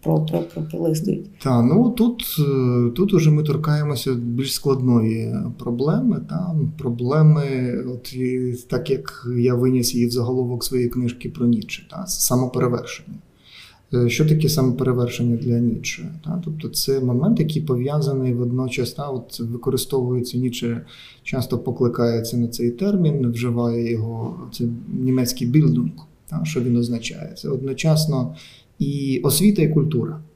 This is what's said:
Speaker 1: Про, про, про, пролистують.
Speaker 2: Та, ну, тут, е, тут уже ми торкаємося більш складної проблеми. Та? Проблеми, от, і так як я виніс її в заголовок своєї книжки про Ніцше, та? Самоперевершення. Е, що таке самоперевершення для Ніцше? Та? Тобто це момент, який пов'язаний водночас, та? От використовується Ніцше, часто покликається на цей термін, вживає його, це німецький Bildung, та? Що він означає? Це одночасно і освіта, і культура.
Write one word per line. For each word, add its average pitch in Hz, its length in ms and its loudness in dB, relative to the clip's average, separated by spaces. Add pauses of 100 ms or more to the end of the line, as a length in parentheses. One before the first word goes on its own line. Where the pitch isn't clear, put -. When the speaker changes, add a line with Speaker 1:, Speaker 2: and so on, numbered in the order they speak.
Speaker 1:
Про, 80 220 2
про, 170 140 0
про, 170 240 -6
пролистують. 160 600 -2 (180)
Speaker 2:
Та, 123 180 4
ну, 185 280 6
тут, 240 340 0 (160)
е, 127 560 2
тут 196 180 2
уже 156 180 6
ми 151 120 4
торкаємося 147 680 0
більш 120 400 -2
складної 117 840 2 (240)
проблеми. 151 680 0
Та? 175 260 -4 (220)
Проблеми, 147 680 4 (500)
от, 123 200 -12
і 127 400 -2 (160)
так 127 200 -2
як - 380 -4 (100)
я 123 180 4
виніс 127 400 2
її 120 120 2
в 120 40 0
заголовок 123 520 -2
своєї 123 260 0
книжки 120 400 -4
про 120 160 -4
Ніцше, 117 460 0
та? 95 160 -10
Самоперевершення. 123 1080 -2 (760)
Е, 120 160 2
що 156 160 2
таке 156 240 4
самоперевершення 123 880 0
для 117 220 0
Ніцше? - 520 -2 (140)
Та? 170 200 -4
Тобто 156 240 -6
це 135 300 -2
момент, 127 400 2
який - 220 0
пов'язаний 131 720 0
водночас, 123 580 -2
та? 143 180 -8
От 127 300 -8
використовується 123 1000 -2
Ніцше, 120 440 -4 (420)
часто 120 360 -4
покликається 117 760 0
на 117 100 2
цей 120 240 -2
термін, 156 600 2
вживає 117 600 0
його, 117 440 -4 (160)
це - 120 -4 (400)
німецький 127 480 0
Bildung, 156 380 4 (400)
та? 156 160 -2
Що 123 160 -2
він 120 160 2
означає? 117 600 -4
Це 147 120 -8
одночасно 156 840 0 (440)
і 139 440 -2
освіта, 185 380 4
і 147 80 4
культура. 120 500 0 (160)